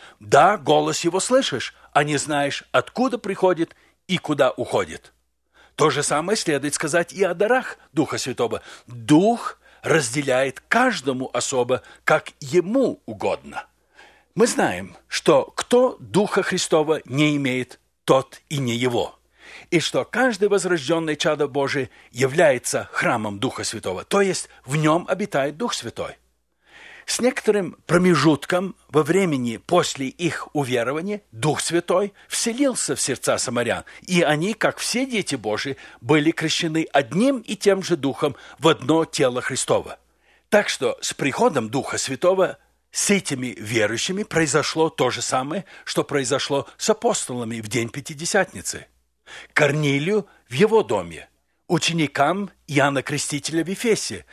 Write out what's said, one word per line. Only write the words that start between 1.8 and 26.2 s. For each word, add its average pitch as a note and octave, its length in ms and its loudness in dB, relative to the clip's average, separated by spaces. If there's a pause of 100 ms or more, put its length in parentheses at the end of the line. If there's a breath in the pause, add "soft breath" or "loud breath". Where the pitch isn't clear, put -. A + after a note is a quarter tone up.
а D3 100 4
не D3 140 0
знаешь, C#3+ 560 -4
откуда A#3 440 0
приходит F#3 600 0 (300 soft breath)
и F3+ 100 0
куда C#3 340 2
уходит. G#2 640 -4 (640 soft breath)
То D#3 140 4
же C#3+ 140 0
самое E3+ 340 0
следует C#3+ 380 -2
сказать E3+ 380 -2
и F#3 100 -2
о F3+ 100 2
дарах A3 460 0 (140 soft breath)
Духа C3 260 0
Святого. A2+ 420 -4 (240 loud breath)
Дух D3+ 720 2 (240 soft breath)
разделяет C3+ 840 0
каждому C#3 680 0
особо, B2 460 0 (220 loud breath)
как - 360 0
ему F3 680 0
угодно. G2 580 -6 (680 soft breath)
Мы G3 100 4
знаем, G#2 500 -2 (120)
что - 380 4
кто - 540 0
Духа F3+ 440 0
Христова D#3+ 640 0
не D3 320 2
имеет, B2+ 420 -4 (240)
тот - 460 2
и C#3+ 100 -6
не A#2+ 160 -2
его. A#2+ 420 -2 (540 loud breath)
И E3+ 80 4
что C3+ 260 -2
каждый G#3+ 440 0
возрожденный E3 680 0
чадо D3+ 320 0
Божие C3+ 420 -2 (220 soft breath)
является C3 800 2
храмом A2 480 -2
Духа A2 240 -4
Святого, G2 400 -6
то G3+ 180 0
есть F#3 280 -2 (160 soft breath)
в C3 100 -4
нем D#3 320 2
обитает D3+ 500 -2
Дух A#3 160 -4
Святой. - 440 -10 (920 loud breath)